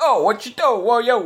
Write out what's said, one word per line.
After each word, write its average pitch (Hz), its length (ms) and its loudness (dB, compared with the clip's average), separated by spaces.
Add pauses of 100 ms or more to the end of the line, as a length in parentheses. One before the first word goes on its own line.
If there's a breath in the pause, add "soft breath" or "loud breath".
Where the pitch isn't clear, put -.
Oh, 254 200 2
what 208 240 0
you 247 60 -14
doing? 262 280 0
Whoa, 226 160 0
yo. 233 280 0